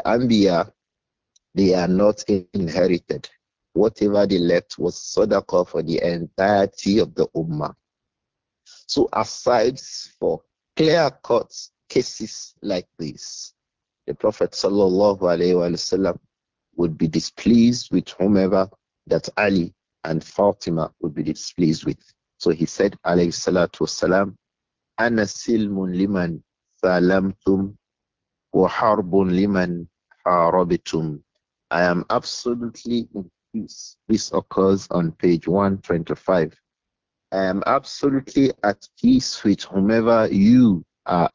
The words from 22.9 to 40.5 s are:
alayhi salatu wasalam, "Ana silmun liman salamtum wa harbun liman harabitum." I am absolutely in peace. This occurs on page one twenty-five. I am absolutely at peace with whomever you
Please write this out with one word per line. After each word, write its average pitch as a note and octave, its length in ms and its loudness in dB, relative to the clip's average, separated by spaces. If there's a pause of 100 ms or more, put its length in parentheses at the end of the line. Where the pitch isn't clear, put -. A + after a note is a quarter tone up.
alayhi F2 300 2
salatu F2+ 500 -2
wasalam, F2+ 520 -2 (600)
"Ana A#2 260 0
silmun G2 760 -4
liman F#2 440 -2 (400)
salamtum F#2+ 920 0 (760)
wa F#2 160 4
harbun G2 680 0
liman F2+ 520 0 (380)
harabitum." E2 960 0 (500)
I E2+ 120 2
am F2 280 0
absolutely A#2+ 1040 -6
in F#2 160 -12 (220)
peace. - 440 -12 (120)
This G#2+ 240 0
occurs F#2+ 580 0
on E2+ 220 -2
page E2+ 360 0
one G2 300 0
twenty-five. E2 760 -2 (800)
I F#2+ 120 -2
am F#2+ 220 -2
absolutely C3+ 840 0 (100)
at G2+ 260 -2 (100)
peace - 460 0
with G2+ 200 2
whomever A2 680 2
you G#2 520 6 (200)